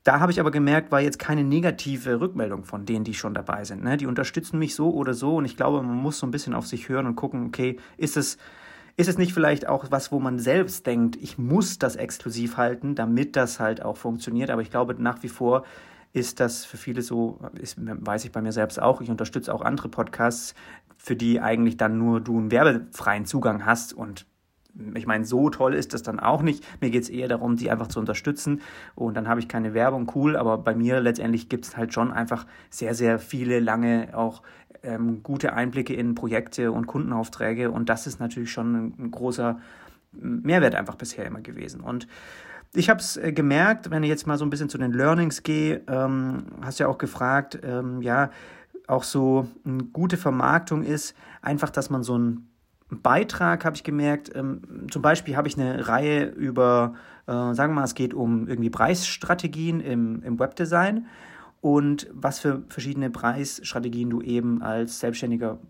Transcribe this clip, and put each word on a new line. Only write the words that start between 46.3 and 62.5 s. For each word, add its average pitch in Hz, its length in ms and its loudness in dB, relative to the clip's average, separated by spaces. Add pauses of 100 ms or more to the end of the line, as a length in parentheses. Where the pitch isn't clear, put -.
hast 131 180 -8
ja 139 80 4
auch 131 100 0
gefragt, - 640 -2
ähm, 127 400 -4
ja, 131 280 2 (580)
auch 131 160 0
so 131 420 4 (180)
eine 131 200 -2
gute 175 320 0
Vermarktung 151 640 2
ist - 320 -4 (280)
einfach, 147 280 0
dass 139 200 -4
man 131 120 0
so 120 160 0
ein 117 300 0 (420)
Beitrag 170 760 2
habe 156 120 0
ich - 60 -12
gemerkt, 147 520 0
ähm, - 560 -6
zum - 120 -4
Beispiel 151 340 2
habe 147 120 2
ich 143 100 -4
eine 127 300 0
Reihe 143 380 2
über, 123 680 4 (320)
äh, 127 60 -4
sagen 123 400 0
wir 147 80 2
mal, 135 40 2
es 123 100 -4
geht 127 200 -2
um 117 320 2
irgendwie 117 240 0
Preisstrategien 165 1080 0
im, 117 420 0
im 117 160 -4
Webdesign 175 680 2 (560)
und 147 500 4
was 135 280 -4
für 139 280 0